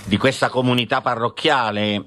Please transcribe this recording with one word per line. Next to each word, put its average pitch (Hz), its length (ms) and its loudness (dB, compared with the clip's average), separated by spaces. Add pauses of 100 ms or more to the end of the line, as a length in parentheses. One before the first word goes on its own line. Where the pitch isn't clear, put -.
di 190 120 0
questa 131 320 2
comunità 127 520 0
parrocchiale, 113 1080 0